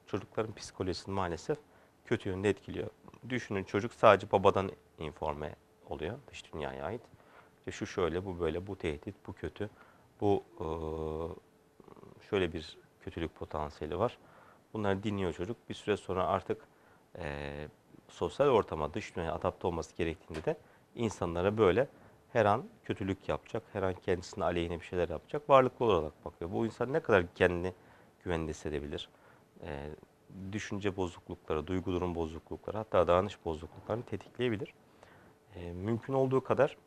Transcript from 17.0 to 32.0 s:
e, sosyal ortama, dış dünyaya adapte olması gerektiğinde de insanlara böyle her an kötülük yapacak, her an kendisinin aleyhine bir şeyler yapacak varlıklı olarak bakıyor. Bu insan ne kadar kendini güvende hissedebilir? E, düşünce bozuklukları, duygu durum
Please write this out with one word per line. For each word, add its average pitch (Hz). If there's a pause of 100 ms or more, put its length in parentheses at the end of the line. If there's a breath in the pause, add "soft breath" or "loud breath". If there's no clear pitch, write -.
e, 73 (400)
sosyal 95
ortama, 87
dış -
dünyaya 82
adapte 87
olması 82
gerektiğinde 80
de 165 (380 soft breath)
insanlara 98
böyle 110 (460 loud breath)
her 113
an 107 (180)
kötülük 95
yapacak, 82 (100)
her 98
an 95
kendisinin -
aleyhine 85
bir -
şeyler 87
yapacak 82
varlıklı 131
olarak 82
bakıyor. 85
Bu 113
insan 120
ne 160
kadar 95
kendini 90 (500 loud breath)
güvende 82
hissedebilir? 76 (540 loud breath)
E, 73 (600)
düşünce 101
bozuklukları, 85
duygu 92
durum 90